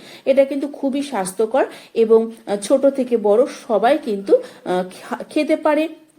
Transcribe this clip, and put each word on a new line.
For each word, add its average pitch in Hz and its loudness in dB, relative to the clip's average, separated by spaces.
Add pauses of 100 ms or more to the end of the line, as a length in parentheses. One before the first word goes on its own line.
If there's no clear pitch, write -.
(260)
এটা 269 4
কিন্তু 277 -6
খুবই 277 -4
স্বাস্থ্যকর 226 -2 (280)
এবং, 226 4 (140)
আহ, 202 -4
ছোট 269 0
থেকে 247 0
বড় 214 4 (220)
সবাই 233 2
কিন্তু, 202 0
আহ, - -4 (200)
খা-, 233 -10
খেতে 311 0
পারে। 311 0 (320)